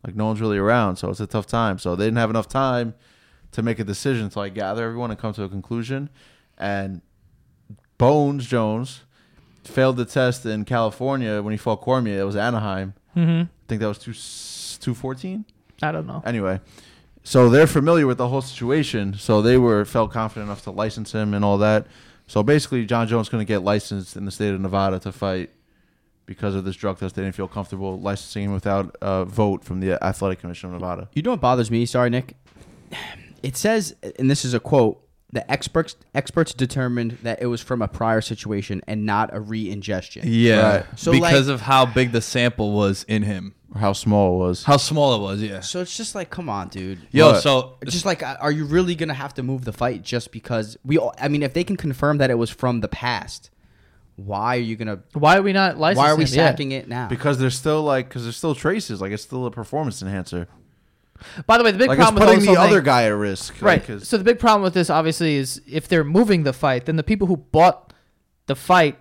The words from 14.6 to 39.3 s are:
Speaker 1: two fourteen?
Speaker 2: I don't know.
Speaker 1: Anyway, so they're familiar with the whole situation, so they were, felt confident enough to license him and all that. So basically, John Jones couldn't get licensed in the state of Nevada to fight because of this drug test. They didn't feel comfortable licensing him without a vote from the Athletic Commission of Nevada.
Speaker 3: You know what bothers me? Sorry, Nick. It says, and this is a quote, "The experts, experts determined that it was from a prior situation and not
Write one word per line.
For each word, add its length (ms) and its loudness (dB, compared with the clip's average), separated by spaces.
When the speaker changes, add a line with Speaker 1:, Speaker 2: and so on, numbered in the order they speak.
Speaker 1:
two 100 -4
fourteen? 500 -8
Speaker 2:
I 100 -2
don't 140 -6
know. 180 -10
Speaker 1:
Anyway, 360 -2
so 260 6
they're 160 8
familiar 400 4
with 120 0
the 100 -2
whole 120 -2
situation, 800 -2
so 240 4
they 160 6
were, 260 4
felt 280 -2
confident 360 -6
enough 160 -12
to 60 -10
license 420 -6
him 220 -2
and 100 0
all 140 4
that. 280 2
So 160 0
basically, 440 2
John 220 -2
Jones 200 0
couldn't 180 -4
get 160 0
licensed 540 -4
in 80 -10
the 60 -8
state 240 -4
of 60 -6
Nevada 400 -2
to 120 -10
fight 380 -6
because 280 -6
of 100 -4
this 120 -6
drug 220 -6
test. 160 -8
They 80 -6
didn't 140 -6
feel 120 -6
comfortable 520 -10
licensing 440 -8
him 80 -4
without 480 -4
a 240 -2
vote 400 -2
from 160 -8
the 240 -2
Athletic 360 -4
Commission 280 -14
of 120 -12
Nevada. 340 -10
Speaker 3:
You 80 -4
know 100 -2
what 80 -4
bothers 300 0
me? 160 0
Sorry, 240 0
Nick. 240 -6
It 140 -8
says, 380 0
and 120 2
this 140 0
is 80 -2
a 80 0
quote, 400 2
"The 180 -6
experts, 440 -4
experts 380 -2
determined 680 -4
that 180 -6
it 60 -4
was 160 -4
from 200 -4
a 60 -2
prior 320 0
situation 680 -6
and 180 -4
not 260 0